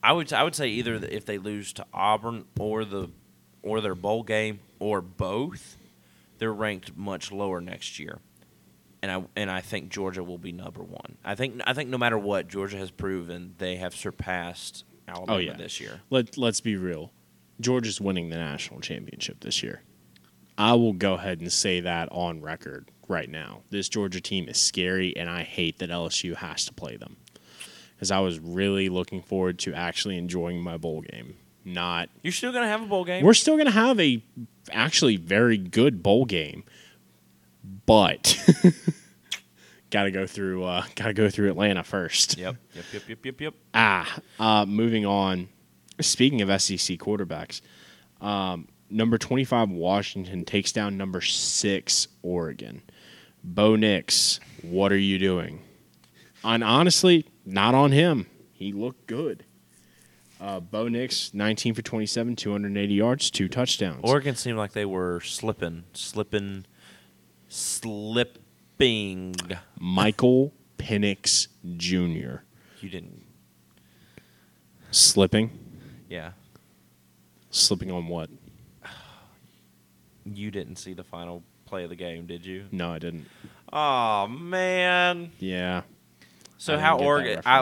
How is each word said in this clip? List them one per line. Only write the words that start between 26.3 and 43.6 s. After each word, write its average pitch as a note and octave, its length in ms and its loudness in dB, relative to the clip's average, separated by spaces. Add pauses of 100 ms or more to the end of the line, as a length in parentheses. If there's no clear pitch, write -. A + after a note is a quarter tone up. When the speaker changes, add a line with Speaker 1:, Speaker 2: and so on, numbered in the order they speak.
Speaker 2:
has - 320 -8
to - 80 -14
play B1 240 -14
them. - 200 -18 (840)
'Cause F#2+ 100 -4
I F#2+ 100 2
was F2+ 200 0
really F#2+ 500 0
looking F2+ 320 -4
forward F#2 380 -2
to F2 140 -6
actually F2 440 -4
enjoying F2 440 -4
my E2+ 160 -8
bowl D#2 240 -6
game. A#1+ 360 -16 (260)
Not F2 460 -4 (140)
Speaker 1:
You're - 100 -4
still B3+ 180 -4
gonna A#3+ 160 0
have G#3+ 140 -2
a A3 60 -10
bowl F#3+ 180 0
game? F3+ 180 -2
Speaker 2:
We're G3+ 120 10
still D#4 200 4
gonna D4+ 160 4
have A3+ 280 4
a C3 220 4 (500)
actually A#2+ 460 4
very G#2 420 4
good G2+ 440 2
bowl A2 220 6
game. E2 380 -4 (1200)
But G#2+ 520 6 (880)
<laughs> - 640 -18
gotta G2+ 220 0
go F#2+ 140 -2
through, F#2 380 -4
uh, F2+ 220 -2 (100)
gotta A2 180 -2
go G#2 160 4
through G2+ 200 2
Atlanta F#2 340 2
first. - 540 0
Speaker 1:
Yep. F#2 180 -6 (200)
Yep, E2+ 180 -14
yep, G#2 140 -10
yep, A2 180 -14
yep, C3 160 -10
yep. D3+ 120 -8 (200)